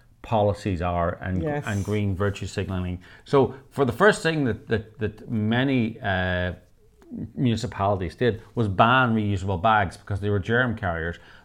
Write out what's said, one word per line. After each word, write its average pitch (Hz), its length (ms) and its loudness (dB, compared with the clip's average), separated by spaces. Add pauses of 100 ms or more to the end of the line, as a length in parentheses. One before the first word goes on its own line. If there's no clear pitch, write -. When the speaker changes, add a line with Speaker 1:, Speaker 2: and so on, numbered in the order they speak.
(220)
Speaker 1:
policies 104 600 0
are 87 380 0
and, 92 240 -2
Speaker 2:
Yes. 147 200 -2
Speaker 1:
and 101 200 -2
green 101 320 -2
virtue 98 300 -2
signaling. 90 520 -4 (260)
So 131 300 2 (160)
for - 140 0
the 120 80 2
first 202 300 4
thing 156 240 0
that, 104 200 -4
that, 110 320 -4
that - 320 -6
many, 117 680 0
uh, 92 540 0 (840)
municipalities 101 800 0
did 113 260 0 (140)
was 117 120 0
ban 117 460 4
reusable 98 480 -2
bags 107 340 2
because - 240 -8
they 104 100 -2
were 101 100 2
germ 117 360 0
carriers. 85 420 -4 (260)